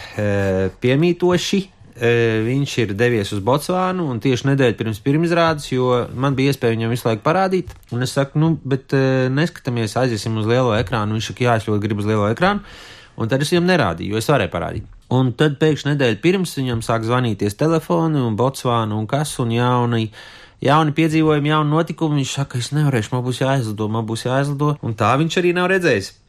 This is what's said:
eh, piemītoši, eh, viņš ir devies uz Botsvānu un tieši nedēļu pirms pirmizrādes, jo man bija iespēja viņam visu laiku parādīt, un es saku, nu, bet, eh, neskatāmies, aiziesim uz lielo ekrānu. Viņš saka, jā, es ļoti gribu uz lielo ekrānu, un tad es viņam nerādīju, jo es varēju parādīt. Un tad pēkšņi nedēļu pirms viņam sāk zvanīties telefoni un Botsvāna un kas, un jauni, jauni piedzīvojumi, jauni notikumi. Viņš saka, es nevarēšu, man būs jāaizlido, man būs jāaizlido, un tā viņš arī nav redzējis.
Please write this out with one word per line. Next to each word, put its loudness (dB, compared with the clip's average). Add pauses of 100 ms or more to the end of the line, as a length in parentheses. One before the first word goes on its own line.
(180)
eh, 0 (120)
piemītoši, 2 (320)
eh, 2
viņš -2
ir 0
devies 0
uz -2
Botsvānu 0
un -4
tieši 0
nedēļu 2
pirms -4
pirmizrādes, 0
jo 0
man -2
bija 2
iespēja 0
viņam -2
visu -2
laiku -2
parādīt, 0 (220)
un -4
es -4
saku, -2
nu, 2
bet, -4
eh, 2
neskatāmies, -2
aiziesim 0
uz -2
lielo 2
ekrānu. -2
Viņš -6
saka, -4
jā, 4
es -4
ļoti 0
gribu -2
uz -4
lielo 2
ekrānu, 0 (560)
un -2
tad 0
es -2
viņam 2
nerādīju, 0
jo -2
es -4
varēju 2
parādīt. -6 (260)
Un 2
tad 2
pēkšņi 0
nedēļu 0
pirms 0
viņam -2
sāk -2
zvanīties 0
telefoni 0
un 0
Botsvāna 0
un -4
kas, -4
un 0
jauni, 0 (500)
jauni 2
piedzīvojumi, 2
jauni 2
notikumi. 0
Viņš -6
saka, -4
es -6
nevarēšu, 0
man -2
būs -4
jāaizlido, -2
man -2
būs -6
jāaizlido, 0
un -4
tā 2
viņš 0
arī 2
nav 2
redzējis. 2 (180)